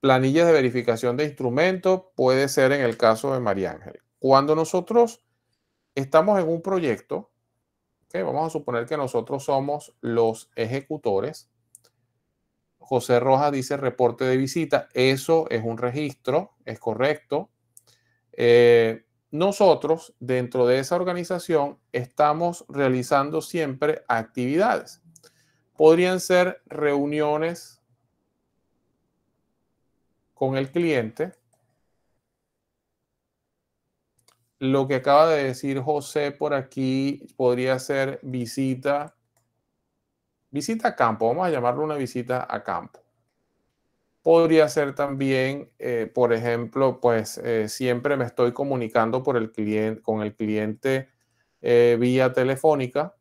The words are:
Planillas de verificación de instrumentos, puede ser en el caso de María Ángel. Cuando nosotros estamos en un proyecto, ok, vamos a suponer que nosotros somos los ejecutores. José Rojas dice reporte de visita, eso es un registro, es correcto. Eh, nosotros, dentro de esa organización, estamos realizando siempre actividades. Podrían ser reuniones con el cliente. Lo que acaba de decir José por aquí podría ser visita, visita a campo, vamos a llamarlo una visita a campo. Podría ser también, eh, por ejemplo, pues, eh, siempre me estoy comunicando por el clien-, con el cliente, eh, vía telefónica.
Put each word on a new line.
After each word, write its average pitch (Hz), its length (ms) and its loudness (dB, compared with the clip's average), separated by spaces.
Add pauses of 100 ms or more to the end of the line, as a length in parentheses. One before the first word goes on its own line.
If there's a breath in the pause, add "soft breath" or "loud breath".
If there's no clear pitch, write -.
Planillas 135 460 4
de 170 60 6
verificación 123 640 0
de 151 80 -2
instrumentos, 180 760 0 (120)
puede 131 340 2
ser 135 240 2
en 143 100 0
el 113 140 -2
caso 113 360 2
de 131 80 -2
María 98 320 -2
Ángel. - 280 -18 (180)
Cuando 139 360 4
nosotros 185 680 0 (720)
estamos 160 460 2
en 160 80 -2
un 165 140 -4
proyecto, 170 680 -4 (760)
ok, - 80 -20 (100)
vamos 143 220 -2
a 160 40 -6
suponer 123 360 -6
que 156 100 -6
nosotros 135 480 -6
somos 139 560 -4
los 117 560 -2
ejecutores. 123 960 -4 (1300)
José 120 420 0
Rojas 135 320 2
dice 135 240 -4
reporte 123 480 -2
de 127 120 2
visita, 135 580 -2
eso 135 560 2
es 113 120 -2
un 113 160 -6
registro, 139 840 -4
es 113 160 -12
correcto. 139 680 -4 (840 soft breath)
Eh, 120 720 4 (260)
nosotros, 165 880 0
dentro 123 480 0
de 127 140 4
esa 135 160 -2
organización, 175 840 -4 (140)
estamos 151 760 -2
realizando 139 760 0
siempre 151 680 -4
actividades. 135 920 -2 (760 soft breath)
Podrían 175 440 6
ser 180 460 0
reuniones 147 1120 -2 (2500)
con 135 220 -4
el 135 160 -4
cliente. 156 600 -2 (3250)
Lo 135 300 0
que 139 80 0
acaba 143 320 6
de 147 160 2
decir 135 360 -4
José 147 520 -4
por 147 220 -4
aquí 135 720 -4 (100)
podría 127 420 0
ser 135 440 -4
visita, 131 920 -4 (1400)
visita 180 380 -4
a - 80 -4
campo, 113 320 0
vamos 165 180 -2
a 175 40 0
llamarlo 127 340 -2
una 151 100 -4
visita 127 540 -6
a - 160 -8
campo. - 360 -8 (1200)
Podría 160 460 6
ser 143 260 -2
también, 135 840 -2
eh, 117 340 -4
por 120 200 2
ejemplo, 120 680 -2
pues, 113 380 0
eh, 113 300 -2
siempre 127 480 -2
me 131 80 -2
estoy 120 280 0
comunicando 123 720 -2
por 131 140 -2
el 110 160 -2
clien-, 107 500 -2
con 110 200 -4
el 104 120 -6
cliente, 110 760 -4 (540)
eh, 120 380 4
vía 127 320 2
telefónica. 135 880 0